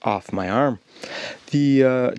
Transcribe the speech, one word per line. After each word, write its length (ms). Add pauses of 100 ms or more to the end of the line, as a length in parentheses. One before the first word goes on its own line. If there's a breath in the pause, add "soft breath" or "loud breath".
off 300
my 160
arm." 300 (720 loud breath)
The, 320
uh, 360